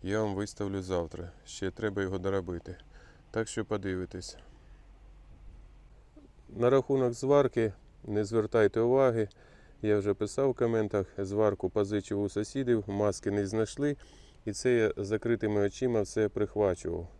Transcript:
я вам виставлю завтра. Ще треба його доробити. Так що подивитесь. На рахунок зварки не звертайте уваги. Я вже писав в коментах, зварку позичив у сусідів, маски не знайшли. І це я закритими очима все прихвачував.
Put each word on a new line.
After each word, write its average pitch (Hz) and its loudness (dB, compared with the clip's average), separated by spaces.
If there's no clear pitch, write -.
я 104 0
вам 104 -2
виставлю 98 -4
завтра. 87 -4
Ще - -6
треба 101 -4
його 95 -2
доробити. 90 -4
Так 110 -4
що 110 -6
подивитесь. 92 -6
На 120 2
рахунок 131 2
зварки 131 2
не 104 -2
звертайте 107 2
уваги. 120 2
Я 104 4
вже 101 2
писав 131 0
в 120 0
коментах, 110 0
зварку 101 2
позичив 101 -2
у 101 -2
сусідів, 113 0
маски 101 0
не 101 0
знайшли. 110 -2
І 110 -4
це 127 0
я 110 4
закритими 104 0
очима 110 0
все 104 0
прихвачував. 90 -2